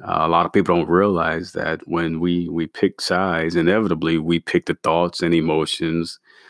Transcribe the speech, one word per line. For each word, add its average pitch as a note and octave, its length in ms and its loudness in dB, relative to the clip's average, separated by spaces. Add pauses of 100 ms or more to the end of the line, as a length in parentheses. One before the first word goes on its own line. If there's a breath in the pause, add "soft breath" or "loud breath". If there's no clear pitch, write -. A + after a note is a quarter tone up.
uh, E2+ 140 0
a D#2+ 80 2
lot F2 160 4
of - 80 -6
people F2+ 220 4
don't E2+ 120 2
realize E2+ 680 2
that - 340 -4
when E2 320 -2
we, F2 280 0
we D#2+ 200 -4
pick - 340 -2
sides, F2 540 -2
inevitably E2+ 640 0
we E2 200 0
pick - 280 -2
the - 160 -4
thoughts E2+ 400 0
and E2+ 100 2
emotions, D#2+ 840 -2 (300 loud breath)